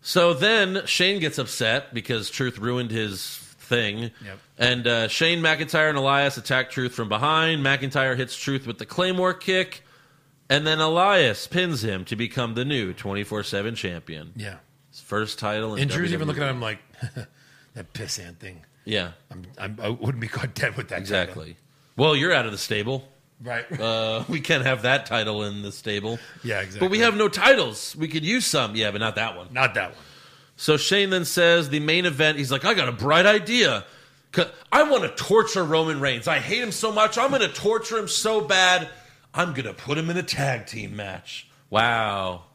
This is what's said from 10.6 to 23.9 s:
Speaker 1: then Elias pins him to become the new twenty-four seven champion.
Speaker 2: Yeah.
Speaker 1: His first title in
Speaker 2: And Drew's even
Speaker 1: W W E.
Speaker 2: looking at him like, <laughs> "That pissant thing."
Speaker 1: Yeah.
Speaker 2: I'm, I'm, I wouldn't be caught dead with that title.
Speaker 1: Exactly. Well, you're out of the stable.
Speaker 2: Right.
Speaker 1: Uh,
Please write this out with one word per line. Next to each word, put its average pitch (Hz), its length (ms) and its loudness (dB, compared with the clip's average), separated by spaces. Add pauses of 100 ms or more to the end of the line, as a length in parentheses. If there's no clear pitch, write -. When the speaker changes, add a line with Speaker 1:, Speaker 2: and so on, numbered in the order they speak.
Speaker 1:
then 156 140 0
Elias 160 680 4
pins 170 380 -2
him 95 220 -4
to 117 100 -6
become 117 380 -4
the 120 100 -2
new 123 280 -2
twenty-four 101 520 -6
seven 104 300 -4
champion. 85 640 -10
Speaker 2:
Yeah. 104 200 -12 (340)
Speaker 1:
His - 100 -20
first 107 380 -4
title 107 380 -2
in 135 60 0
Speaker 2:
And 139 80 0
Drew's 170 220 -2
even 156 160 -4
Speaker 1:
W 147 120 -4
W - 0 -
E. - 0 -
Speaker 2:
looking - 20 -2
at 139 80 -2
him 127 100 -4
like, 110 680 -10 (160)
<laughs> - 320 -20
"That - 180 -18
pissant 87 460 -10
thing." 90 260 -18 (200)
Speaker 1:
Yeah. 95 280 -2 (180)
Speaker 2:
I'm, 90 140 -16 (140)
I'm, 101 220 -10
I 104 100 -4
wouldn't 120 300 -4
be 113 80 -6
caught 117 260 -6
dead 110 220 -2
with 113 120 -10
that 92 80 -8
title. 87 60 -6
Speaker 1:
Exactly. 87 540 -4 (400)
Well, 151 200 4
you're 160 160 2
out 127 140 2
of 107 60 -4
the 98 60 -8
stable. 113 480 -4 (360)
Speaker 2:
Right. 117 220 -8 (160)
Speaker 1:
Uh, 113 480 -2